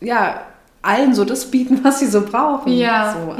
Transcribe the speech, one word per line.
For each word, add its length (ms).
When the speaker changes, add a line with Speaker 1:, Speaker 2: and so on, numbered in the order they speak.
Speaker 1:
ja, 460
allen 320
so 100
das 280
bieten, 320
was 160
sie 80
so 180
brauchen. 480
Speaker 2:
Ja, 400
Speaker 1:
So, 260